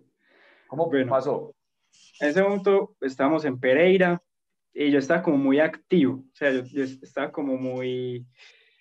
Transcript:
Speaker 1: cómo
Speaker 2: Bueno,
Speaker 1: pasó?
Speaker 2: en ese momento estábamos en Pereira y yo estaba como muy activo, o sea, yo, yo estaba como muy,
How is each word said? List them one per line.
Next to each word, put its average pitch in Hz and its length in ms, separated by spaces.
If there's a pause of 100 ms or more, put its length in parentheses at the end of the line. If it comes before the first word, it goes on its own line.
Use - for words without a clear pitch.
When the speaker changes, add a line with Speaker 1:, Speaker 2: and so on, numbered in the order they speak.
(680)
Speaker 1:
cómo 160 200
Speaker 2:
Bueno, 135 220
Speaker 1:
pasó? 131 440 (640)
Speaker 2:
en 147 100
ese 165 140
momento 196 580
estábamos 139 440
en 127 140
Pereira 175 600 (520)
y 143 180
yo 139 80
estaba 170 240
como 156 140
muy 139 220
activo, 151 720
o - 40
sea, 143 160
yo, 127 120
yo 135 200
estaba 135 480
como 139 260
muy, 127 720 (540)